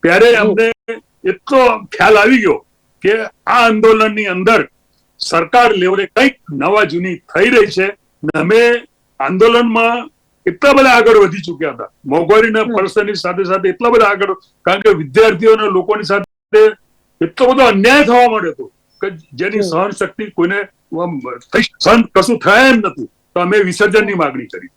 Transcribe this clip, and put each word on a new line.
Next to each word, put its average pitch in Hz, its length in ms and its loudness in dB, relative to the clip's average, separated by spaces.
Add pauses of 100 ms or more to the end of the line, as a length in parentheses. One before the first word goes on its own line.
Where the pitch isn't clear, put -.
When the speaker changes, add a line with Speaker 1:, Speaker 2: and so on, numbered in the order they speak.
Speaker 1:
ત્યારે 220 340 4
Speaker 2:
હમ. 214 120 0
Speaker 1:
અમને 226 240 -2 (520)
એટલો 240 540 0
ખ્યાલ 202 400 0
આવી 233 200 2
ગયો 190 260 -2 (380)
કે 214 200 -2
આ 208 60 -12 (180)
આંદોલનની 220 800 2
અંદર 180 440 0 (500)
સરકાર 220 540 0
લેવલે 190 340 -2
કંઈક 262 260 0 (200)
નવા 180 320 0
જૂની 175 320 -6
થઈ 190 340 -2
રહી 226 160 4
છે 190 200 -4 (380)
ને 156 160 -4
અમે 185 180 2 (640)
આંદોલનમાં 226 920 0 (360)
એટલા 277 260 0
બધા 269 180 4
આગળ 233 280 4
વધી 190 280 0
ચૂક્યા 156 240 -8
હતા, 117 180 -14 (180)
મોંઘવારીના 208 540 0
Speaker 2:
હમ. 220 160 -4
Speaker 1:
પ્રશ્નની 202 380 -4
સાથે 180 300 -6
સાથે 190 240 -2
એટલા 233 220 -2
બધા 226 160 4
આગળ, 196 260 -4 (300)
કારણ 190 180 -2
કે 403 140 2
વિદ્યાર્થીઓ 196 600 2
અને 214 120 -4
લોકોની 196 360 -4
સાથે 196 560 -4 (600)
એટલો 247 320 0
બધો 262 120 2
અન્યાય 233 400 4
થવા 247 260 4
માંડ્યો 180 220 -6
હતો 113 180 -16 (300)
કે 196 100 -6 (240)
જેની 185 220 -6
Speaker 2:
હમ. 202 40 -2
Speaker 1:
સહનશક્તિ 190 680 -6
કોઈને 190 340 -4 (420)
આમ 175 160 -8 (360)
થઈ, 135 80 -10 (180)
સહન 233 220 2
કશું 220 360 0
થાય 233 300 2
એમ 254 80 4
નતું, 175 300 -6
તો - 340 -10
અમે 180 180 0
વિસર્જનની 202 540 0
Speaker 2:
હમ. 185 60 -4
Speaker 1:
માગણી 131 280 -4
કરી. 90 300 -18